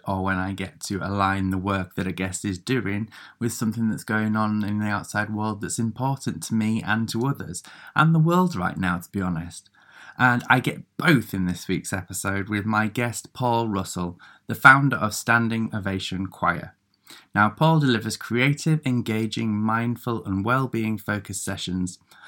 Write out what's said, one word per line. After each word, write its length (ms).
or 160
when 140
I 160
get 280
to 240
align 440
the 80
work 380
that 120
a 60
guest 320
is 120
doing 520
with 120
something 380
that's 160
going 320
on 260
in 160
the 60
outside 480
world 260
that's 200
important 640
to 120
me 260
and 280
to 180
others, 340
and 220
the 40
world 360
right 220
now, 220
to 120
be 100
honest. 480
And 320
I 120
get 240
both 380
in 120
this 220
week's 240
episode 560
with 180
my 220
guest, 460
Paul 340
Russell, 500
the 80
founder 400
of 180
Standing 640
Ovation 520
Choir. 460
Now, 160
Paul 300
delivers 380
creative, 680
engaging, 680
mindful, 680
and 180
well-being 540
focused 440
sessions 580